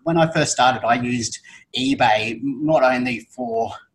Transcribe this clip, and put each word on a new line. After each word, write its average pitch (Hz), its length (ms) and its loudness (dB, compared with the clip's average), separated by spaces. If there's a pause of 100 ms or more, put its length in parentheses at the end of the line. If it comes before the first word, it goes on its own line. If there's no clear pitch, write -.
when 170 140 0
I 165 120 4
first 151 220 0
started, 123 340 2
I 117 80 4
used 123 440 -4 (380)
eBay 117 680 0
not 131 420 0
only 127 360 0 (100)
for 113 420 -6 (220)